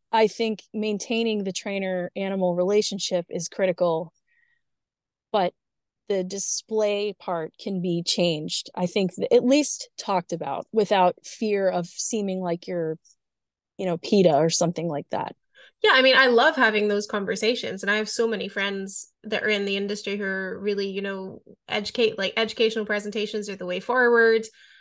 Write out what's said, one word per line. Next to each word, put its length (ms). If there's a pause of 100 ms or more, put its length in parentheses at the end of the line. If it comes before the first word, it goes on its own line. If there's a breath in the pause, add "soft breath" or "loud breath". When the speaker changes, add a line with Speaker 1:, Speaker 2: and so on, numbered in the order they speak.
(120)
Speaker 1:
I 160
think 340 (100)
maintaining 720
the 80
trainer-animal 1040
relationship 720
is 200
critical, 640 (1200)
but 200 (560)
the 160
display 880
part 480
can 220
be 200
changed. 720
I 120
think 280
th-, 160
at 140
least 540
talked 340
about 400
without 500
fear 460
of 180
seeming 540
like 260
you're, 320 (800)
you 80
know, 140
peta 380
or 120
something 400
like 220
that. 260 (460 loud breath)
Speaker 2:
Yeah, 100
I 100
mean, 140
I 100
love 300
having 320
those 180
conversations, 760
and 80
I 60
have 120
so 180
many 220
friends 640 (120)
that 200
are 40
in 160
the 120
industry 400
who 80
are 340
really, 300
you 140
know, 400 (260)
educate, 500
like, 180
educational 500
presentations 640
are 60
the 120
way 120
forward. 640 (360 soft breath)